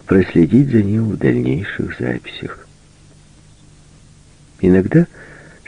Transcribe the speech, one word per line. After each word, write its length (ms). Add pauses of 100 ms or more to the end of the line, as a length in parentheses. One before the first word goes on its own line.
проследить 640
за 120
ним 280
в 80
дальнейших 800
записях. 680 (1900)
Иногда 460 (600)